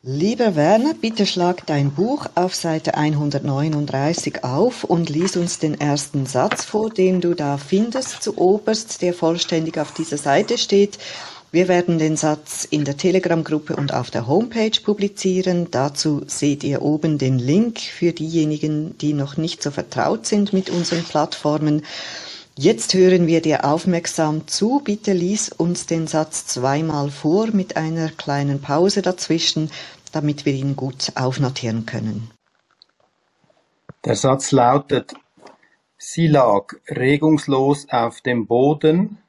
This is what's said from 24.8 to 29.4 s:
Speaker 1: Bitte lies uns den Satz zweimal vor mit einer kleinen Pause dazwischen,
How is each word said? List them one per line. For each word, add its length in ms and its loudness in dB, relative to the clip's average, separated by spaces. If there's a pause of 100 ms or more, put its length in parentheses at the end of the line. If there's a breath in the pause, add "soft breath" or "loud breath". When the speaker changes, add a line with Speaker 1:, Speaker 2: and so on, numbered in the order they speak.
Speaker 1:
Bitte 300 -2
lies 380 0
uns 340 -2
den 220 -2
Satz 400 -2
zweimal 640 0
vor 380 0
mit 280 -2
einer 320 -2
kleinen 540 -2
Pause 400 2
dazwischen, 680 -2 (400 loud breath)